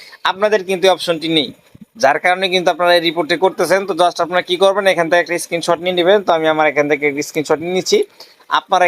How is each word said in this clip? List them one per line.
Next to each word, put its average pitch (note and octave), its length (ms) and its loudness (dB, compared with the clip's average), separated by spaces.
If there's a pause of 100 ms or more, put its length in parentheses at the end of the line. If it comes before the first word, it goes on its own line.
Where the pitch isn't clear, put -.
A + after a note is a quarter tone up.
(300)
আপনাদের G3+ 380 0
কিন্তু F#3 160 -2 (100)
অপশনটি D#3+ 340 -4 (100)
নেই, C3+ 100 -2 (540)
যার D3+ 220 4
কারণে F#3 300 0
কিন্তু F3+ 200 0
আপনারা F3 240 2
এই E3 100 2
রিপোর্টটি E3 360 -2
করতেছেন। F#3 440 0
তো G3 120 -6
just F3 240 2
আপনারা F3 240 -2
কি F3+ 160 -2
করবেন, G3 280 2
এখান E3 160 0
থেকে F3 140 2
একটা D#3+ 120 -4 (100)
স্ক্রিনশট E3+ 400 -2
নিয়ে F3+ 140 -2
নেবেন। F#3+ 280 4
তো F3+ 100 -2
আমি D#3+ 180 -2
আমার D#3 180 2
এখান D3 180 0
থেকে D3 200 -2
একটা C#3+ 180 -6
স্ক্রিনশট D3+ 360 -2
নিয়ে F3+ 140 -4
নিচ্ছি, G3+ 200 0 (600)
আপনারা F3+ 300 0